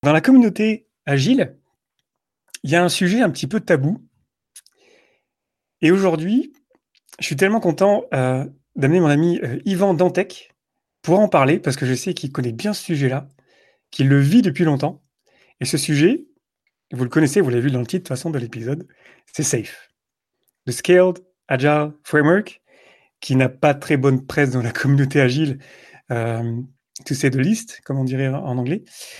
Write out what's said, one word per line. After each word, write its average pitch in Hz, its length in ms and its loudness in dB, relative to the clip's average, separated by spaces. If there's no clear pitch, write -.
Dans 147 100 2
la 160 80 4
communauté 220 640 2
agile, 151 520 0
il 131 80 -4
y 160 40 2
a 175 80 4
un 175 60 2
sujet 196 320 0
un 208 80 2
petit - 160 -6
peu 208 140 -4
tabou. 156 440 0
Et 160 100 4
aujourd'hui, 190 640 0
je - 60 -8
suis 151 100 -6
tellement 196 240 2
content, 196 520 0
euh, 131 340 0
d'amener 151 240 2
mon 165 80 4
ami, 160 360 2
euh, 123 220 -6
Yvan 190 280 0
Dantec 180 640 -2
pour 175 160 2
en 214 80 4
parler, 151 320 2
parce 135 160 -2
que - 100 -4
je 127 80 0
sais 170 220 -6
qu'il 135 160 -10
connaît 123 200 -4
bien 196 220 -6
ce - 100 -10
sujet-là, 139 440 -2
qu'il 135 160 0
le 139 120 6
vit 156 220 6
depuis 175 220 0
longtemps. 147 400 -2
Et 131 60 -6
ce 156 120 -4
sujet, 156 480 0
vous 127 120 -4
le 123 60 -4
connaissez, 156 300 0
vous 151 120 0
l'avez 120 100 -2
vu 139 100 -2
dans 127 80 -4
le 120 60 -6
titre, 180 180 -8
de - 40 -20
toute - 0 -
façon, 135 240 -8
de 147 80 -6
l'épisode, 117 480 -10
c'est 151 120 -6
safe. - 460 -6
Le 127 60 -6
Scaled 180 480 2
Agile 147 460 0
Framework, 165 600 2
qui - 160 -4
n'a 131 140 2
pas 143 260 0
très 143 220 -2
bonne 131 280 0
presse 143 240 0
dans 127 140 -2
la 117 80 -4
communauté 139 500 2
agile, 139 380 0
euh, 117 500 -4
to - 80 -4
say 135 160 0
the 127 60 -4
least, 170 500 -2
comme 139 140 -6
on 131 40 -2
dirait 131 260 -2
en 131 280 -6
anglais. 131 260 -4